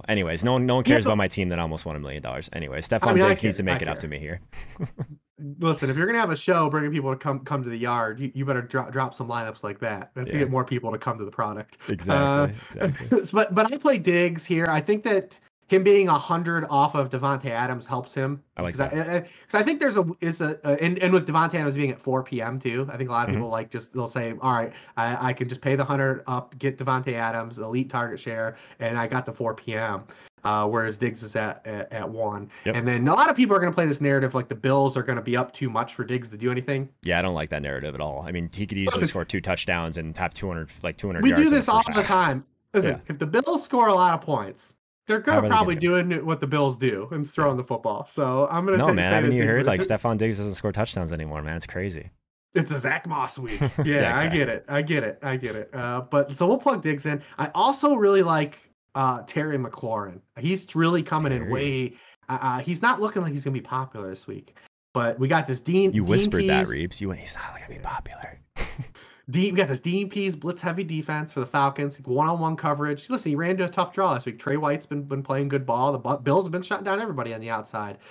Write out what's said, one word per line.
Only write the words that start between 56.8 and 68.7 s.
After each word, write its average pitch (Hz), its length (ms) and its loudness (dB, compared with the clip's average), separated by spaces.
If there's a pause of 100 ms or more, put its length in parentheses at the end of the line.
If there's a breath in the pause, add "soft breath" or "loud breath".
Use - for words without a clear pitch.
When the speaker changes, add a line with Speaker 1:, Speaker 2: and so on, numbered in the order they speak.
Speaker 2:
Diggs 147 240 -2
in. 147 160 -2 (160 loud breath)
I 151 160 -2
also 269 400 4
really 202 280 6
like, 156 360 0 (360)
uh, 127 320 0
Terry 151 300 -2
McLaurin. 110 640 -6 (180)
He's 180 380 -4
really 165 260 4
coming 156 300 0
in 123 60 0
Speaker 1:
Terry. 95 120 -4
Speaker 2:
way, 131 440 -2 (340 loud breath)
uh, 131 140 -4
uh, 127 160 0
he's 165 240 -4
not 240 180 2
looking 214 220 -2
like 160 100 -2
he's 139 100 -4
gonna 135 120 -2
be 123 80 -4
popular 123 480 -6
this - 160 -14
week. - 280 -14 (380 soft breath)
But 117 260 0
we 131 100 2
got 156 180 2
this 131 140 -4
Dean, 190 340 2
Speaker 1:
You 107 80 2
Speaker 2:
Dean 90 80 0
Speaker 1:
whispered 190 380 4
that, 69 180 4
Speaker 2:
Pease. - 20 -6
Speaker 1:
Reeves. 78 320 -4
You 101 80 -4
went, 92 120 -6
"He's - 140 -12
not - 240 -12
gonna - 200 -16
be - 40 -14
popular." - 560 -10 (160)
<laughs> - 80 -4 (680 loud breath)